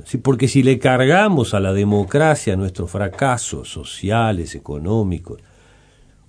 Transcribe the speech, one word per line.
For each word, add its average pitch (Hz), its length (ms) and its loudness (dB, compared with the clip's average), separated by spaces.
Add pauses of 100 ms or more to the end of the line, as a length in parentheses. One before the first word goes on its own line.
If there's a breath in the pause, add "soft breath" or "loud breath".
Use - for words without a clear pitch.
¿sí? - 140 -6
Porque 131 280 2
si 139 140 4
le 131 160 4
cargamos 139 800 2
a 101 40 2
la 95 140 0
democracia 104 840 2
nuestros 92 360 -4
fracasos 101 760 -4
sociales, 98 880 -2
económicos, 87 880 -4 (880 soft breath)